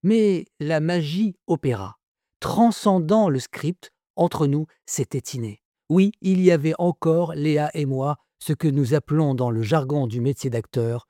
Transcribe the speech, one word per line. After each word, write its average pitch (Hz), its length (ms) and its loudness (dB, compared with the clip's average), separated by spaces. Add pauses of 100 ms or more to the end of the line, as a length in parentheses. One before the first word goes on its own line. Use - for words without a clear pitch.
Mais 202 420 2 (140)
la 151 200 -2
magie 170 560 0 (120)
opéra. 117 500 -2 (420)
Transcendant 202 880 2
le 135 100 0
script, - 520 -8 (240)
entre 165 300 0
nous, 147 220 0 (180)
c'était - 320 -6
inné. 117 440 -10 (280)
Oui, 190 220 4 (100)
il 185 180 2
y 180 120 6
avait 160 260 0
encore, 165 560 0
Léa 151 400 0
et 147 120 -4
moi, 135 320 -2 (220)
ce - 140 -4
que 160 140 -2
nous 139 260 2
appelons 147 400 0
dans 123 160 -2
le 113 140 -2
jargon 139 420 -2
du 120 160 -4
métier 135 300 -2
d'acteur 117 580 -4